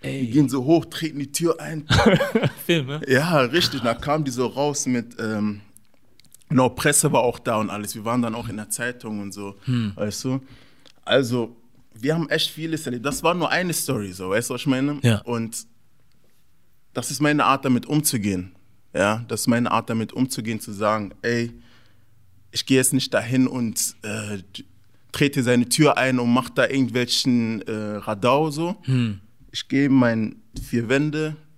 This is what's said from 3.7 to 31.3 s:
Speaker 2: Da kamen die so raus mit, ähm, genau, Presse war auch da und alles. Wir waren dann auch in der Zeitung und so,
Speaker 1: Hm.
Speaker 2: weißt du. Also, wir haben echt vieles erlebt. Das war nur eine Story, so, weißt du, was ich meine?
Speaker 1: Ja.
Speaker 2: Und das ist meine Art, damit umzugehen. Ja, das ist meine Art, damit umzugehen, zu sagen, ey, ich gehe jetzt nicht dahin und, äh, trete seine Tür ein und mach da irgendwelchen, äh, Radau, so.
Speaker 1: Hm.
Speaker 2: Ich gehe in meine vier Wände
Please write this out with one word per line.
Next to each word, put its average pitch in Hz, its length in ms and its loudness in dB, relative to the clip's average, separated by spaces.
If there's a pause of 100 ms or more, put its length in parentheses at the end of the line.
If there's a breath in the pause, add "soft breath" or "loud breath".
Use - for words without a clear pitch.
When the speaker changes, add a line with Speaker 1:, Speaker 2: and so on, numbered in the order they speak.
Speaker 2:
Da 117 120 2
kamen 147 300 0
die 131 80 -4
so 123 140 0
raus 139 400 -2
mit, 120 340 -2
ähm, 107 400 -2 (880)
genau, 127 220 4
Presse 143 420 2
war 123 100 4
auch 123 160 0
da 117 180 -2
und 107 140 0
alles. 104 240 -8
Wir 107 100 -12
waren 120 180 0
dann 110 120 -2
auch 120 140 -8
in 107 80 -8
der 107 140 -12
Zeitung 120 500 -6
und 101 120 -10
so, 98 320 -10
Speaker 1:
Hm. 117 300 -2
Speaker 2:
weißt 104 300 -6
du. 131 160 -2 (640 loud breath)
Also, 120 520 0 (380)
wir 131 200 -2
haben 165 160 -2
echt 156 200 0
vieles 160 360 -6
erlebt. 123 200 -6
Das 139 160 -4
war 170 120 4
nur 165 160 0
eine 170 240 0
Story, 107 380 -4
so, 92 180 -8
weißt 117 200 0
du, 127 40 -4
was 120 80 -8
ich - 40 -2
meine? 139 360 0
Speaker 1:
Ja. 113 180 4
Speaker 2:
Und 117 460 -6 (1300)
das - 180 -6
ist 139 80 -8
meine 147 240 4
Art, 135 200 4
damit 123 220 2
umzugehen. 104 680 -2 (360)
Ja, 107 360 2
das 113 140 -4
ist - 40 -2
meine 120 240 0
Art, 113 180 0
damit 113 240 -4
umzugehen, 117 460 -4
zu 104 140 -12
sagen, 104 400 -2 (100)
ey, 117 300 -2 (1000 soft breath)
ich - 160 -8
gehe 131 120 4
jetzt 127 140 2
nicht 131 220 -2
dahin 123 320 2
und, 120 560 -4
äh, 104 360 -8 (720)
trete 139 320 2
seine 120 240 4
Tür - 280 4
ein 127 220 2
und 120 140 2
mach 123 180 2
da 127 160 2
irgendwelchen, 120 960 0
äh, 113 100 -6 (260)
Radau, 120 520 2
so. 165 320 -4
Speaker 1:
Hm. 117 380 0 (320)
Speaker 2:
Ich - 160 -10
gehe 139 180 2
in 131 60 4
meine 117 420 4 (260)
vier 117 280 -2
Wände 151 480 0 (220)